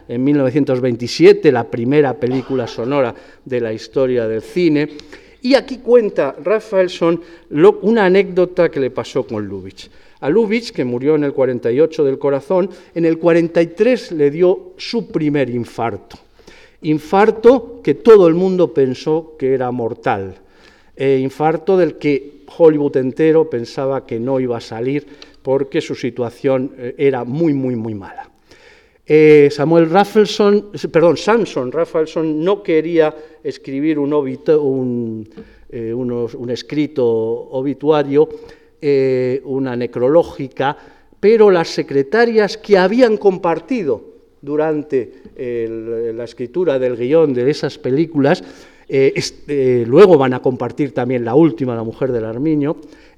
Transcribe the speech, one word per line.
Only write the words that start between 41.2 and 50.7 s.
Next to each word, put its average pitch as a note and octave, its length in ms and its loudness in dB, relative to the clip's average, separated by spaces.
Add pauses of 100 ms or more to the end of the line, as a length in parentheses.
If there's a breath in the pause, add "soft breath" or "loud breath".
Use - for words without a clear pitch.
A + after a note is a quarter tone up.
pero G#3 300 6
las E3+ 180 2
secretarias G3+ 880 0
que G3+ 180 2
habían A3 400 4
compartido F3 1000 -2 (260)
durante D3 800 -4 (140)
el, A2+ 800 -6
la A#2+ 80 -10
escritura C3+ 540 -4
del B2 180 0
guión D3 360 2
de B2 160 0
esas D3+ 300 -4
películas, D3 640 0 (460 loud breath)
eh, C3+ 280 2
est-, - 320 -10
eh, C3 380 0
luego E3 320 8
van C3 160 0
a B2 60 -6
compartir B2+ 520 -4